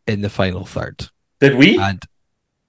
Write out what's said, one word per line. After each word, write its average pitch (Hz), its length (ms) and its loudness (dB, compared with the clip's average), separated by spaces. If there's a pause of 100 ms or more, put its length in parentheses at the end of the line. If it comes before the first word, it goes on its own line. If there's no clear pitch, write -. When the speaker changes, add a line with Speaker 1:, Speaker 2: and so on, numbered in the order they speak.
Speaker 1:
in 101 160 -4
the 101 80 -6
final 92 340 -4
third. - 420 -12 (320)
Speaker 2:
Did 139 180 4
we? 185 220 4
Speaker 1:
And 98 240 -4 (680)